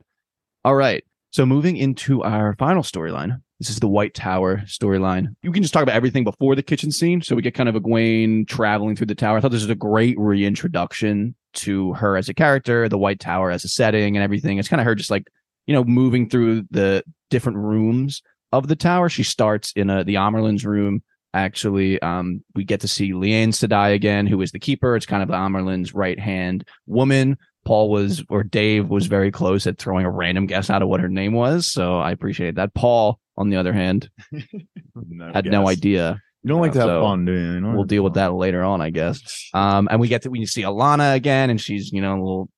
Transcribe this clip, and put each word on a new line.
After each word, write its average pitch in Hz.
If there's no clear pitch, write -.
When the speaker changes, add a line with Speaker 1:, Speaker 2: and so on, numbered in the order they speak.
Speaker 1:
All 135
right. 131
So 139
moving 147
into 135
our 107
final 165
storyline. 87
This 113
is 110
the 113
White 104
Tower 95
storyline. 95
You 175
can 196
just 156
talk 156
about 123
everything 123
before 135
the 139
kitchen 147
scene. 175
So 120
we 117
get 123
kind 127
of 110
Egwene 113
traveling 107
through 113
the 104
tower. 110
I 107
thought 131
this 113
was 104
a 113
great 110
reintroduction 101
to 95
her 101
as 95
a -
character, 123
the 107
White 98
Tower 90
as 87
a 92
setting 107
and 101
everything. 101
It's 101
kinda 139
her 117
just, -
like, 98
you 143
know, 131
moving 123
through 113
the 98
different 117
rooms 110
of 135
the 156
tower. 175
She -
starts 107
in 101
a, 98
the 101
Amerlin's 107
room. 101
Actually, 95
um, 90
we 98
get 98
to 107
see 98
Liane 110
Sedai 101
again, 104
who 95
is 90
the 104
Keeper. 127
It's 110
kind 98
of 98
Amerlin's 92
right-hand 92
woman. 135
Paul 107
was, 101
or 101
Dave 107
was 98
very 98
close 95
at 90
throwing 92
a 90
random 90
guess 95
out 98
of 95
what 95
her 90
name 98
was. 135
So 90
I 80
appreciate 87
that. 98
Paul, 117
on 101
the 98
other 90
hand, 92
Speaker 2:
<laughs> -
No 85
Speaker 1:
had 95
no 98
Speaker 2:
guess. 95
Speaker 1:
idea. 90
Speaker 2:
You -
don't 165
like 160
to 131
have 113
Speaker 1:
So 85
Speaker 2:
fun, 95
do 90
you? 90
You 87
don't 104
Speaker 1:
we'll 101
Speaker 2:
like 101
Speaker 1:
deal 101
with 92
Speaker 2:
fun. 95
Speaker 1:
that 92
later 92
on, 95
I 80
guess. -
Um, 98
and 110
we 120
get 117
to, 131
we 117
see 110
Alana 139
again, 135
and 113
she's, 104
you 98
know, 98
a 95
little 95